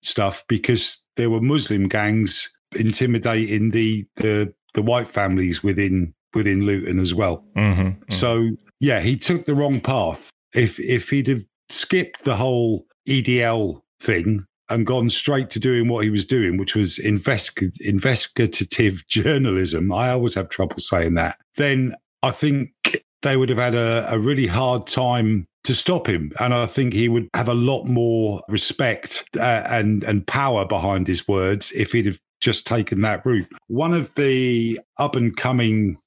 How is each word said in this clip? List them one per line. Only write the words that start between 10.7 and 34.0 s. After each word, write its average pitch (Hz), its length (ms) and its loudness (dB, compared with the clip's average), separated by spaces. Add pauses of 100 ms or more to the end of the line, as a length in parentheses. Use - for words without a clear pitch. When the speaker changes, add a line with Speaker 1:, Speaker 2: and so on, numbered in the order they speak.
Speaker 1:
if 123 300 -2
he'd 139 180 0
have 123 160 -2 (260)
skipped - 560 -2
the 131 100 2
whole 120 500 0 (200)
E 135 160 2
D 123 200 2
L 113 420 0 (160)
thing 101 460 0 (240)
and 110 180 0
gone 123 220 2
straight 135 420 0
to - 80 -4
doing 120 300 2
what 113 160 0
he 107 40 2
was 104 160 0
doing, 98 320 2
which 98 160 -4
was 101 240 2
investi-, 104 840 -2
investigative 101 1200 0
<laughs> - 40 -20
journalism, 98 840 0
I 117 180 0
always 123 260 0
have 95 140 -4
trouble - 300 -4
saying 85 360 2
that, 82 220 -2 (200)
then 131 360 0 (300)
I 131 80 0
think 139 400 0 (500)
they 135 160 2
would 131 120 2
have 123 100 0
had 123 160 0
a, 117 340 0
a 113 80 0
really 131 300 0
hard 123 400 0
time 117 600 0 (180)
to 131 80 0
stop 175 340 0
him. 80 320 -2
And 123 140 2
I 120 120 0
think 123 280 0
he 113 160 2
would 117 260 0
have 110 120 0
a 120 60 0
lot 120 300 0
more 113 680 0
respect, - 800 -2 (100)
uh, 117 320 0
and, 107 340 0
and 107 220 0
power 127 400 0
behind 95 420 0
his 90 200 -2
words 98 460 0
if - 180 -2
he'd 110 160 0
have 95 120 -4 (220)
just - 260 0
taken 107 340 0
that 107 240 -2
route. 110 220 0 (200)
One 156 260 0
of 165 220 -2